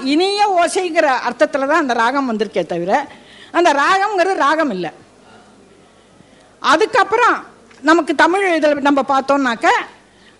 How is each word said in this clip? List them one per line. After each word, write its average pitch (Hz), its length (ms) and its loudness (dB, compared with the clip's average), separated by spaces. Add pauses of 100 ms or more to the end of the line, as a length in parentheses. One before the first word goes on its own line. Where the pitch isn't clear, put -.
(140)
இனிய 392 280 0 (180)
ஓசைங்கிற 339 480 0 (200)
அர்த்தத்துல 277 440 -2
தான் 330 120 2
அந்த 247 200 -2
ராகம் 262 280 0
வந்திருக்கே 208 320 -4 (100)
தவிர 175 200 -4 (680)
அந்த 349 100 4 (120)
ராகம்ங்கிறது 381 640 0
ராகம் 302 320 0
இல்லை. 170 140 -8 (1800)
அதுக்கப்புறம் 415 640 2 (560)
நமக்கு 330 320 0
தமிழ் 381 240 2 (120)
இதுல 285 300 0
நம்ம 277 140 2 (100)
பார்த்தோம்னாக்க 269 540 0 (720)